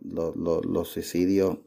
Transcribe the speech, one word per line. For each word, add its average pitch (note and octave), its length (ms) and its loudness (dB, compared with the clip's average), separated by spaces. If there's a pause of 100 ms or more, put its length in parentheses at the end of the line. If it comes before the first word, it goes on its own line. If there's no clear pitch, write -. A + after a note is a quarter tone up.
lo-, E2+ 340 -4
lo-, E2 280 0
los E2+ 260 -2
suicidios F#2 800 2